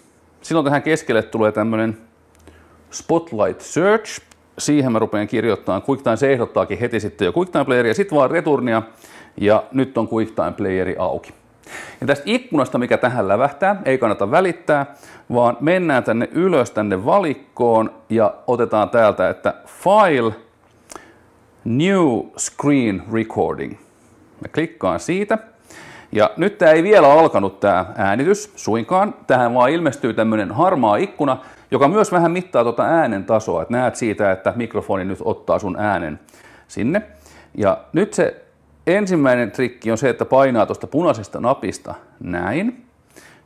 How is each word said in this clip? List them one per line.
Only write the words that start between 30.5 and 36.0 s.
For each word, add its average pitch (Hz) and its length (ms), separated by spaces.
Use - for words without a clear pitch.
harmaa 131 440
ikkuna, 139 400
joka 135 180
myös 202 240
vähän 170 180
mittaa 175 340
tota 117 180
äänen 117 420
tasoa. 104 380
Et - 80
näet 120 260
siitä, 104 360
että 95 240
mikrofoni 107 480
nyt 95 200
ottaa 87 340
sun 92 200
äänen 87 420